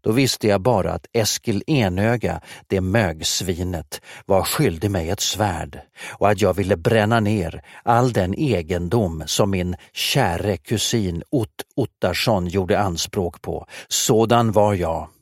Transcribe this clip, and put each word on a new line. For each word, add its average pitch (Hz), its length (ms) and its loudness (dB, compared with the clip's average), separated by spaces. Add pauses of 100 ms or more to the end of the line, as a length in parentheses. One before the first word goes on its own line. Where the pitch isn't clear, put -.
Då 107 80 0
visste 123 360 2
jag 98 140 4
bara 92 320 2
att - 200 -10
Eskil 107 540 -2
Enöga, 101 720 0 (260)
det 95 140 0
mögsvinet, 90 1200 -2 (240)
var 95 180 4
skyldig 98 480 0
mig 85 180 -2
ett 95 100 -4
svärd 90 640 -4 (300)
och 98 180 2
att 101 120 2
jag 92 120 4
ville 95 240 0
bränna 113 420 2
ner 101 460 -2 (180)
all 120 300 4
den 92 200 0
egendom 87 920 -2
som 104 260 0
min 90 240 -2 (180)
käre 98 640 0
kusin 98 760 -2
Ott - 320 -4 (120)
Ottarsson 92 720 0
gjorde 92 320 0
anspråk 90 640 -2
på. - 260 -8 (200)
Sådan 113 640 2
var 104 220 4
jag 82 360 -2 (120)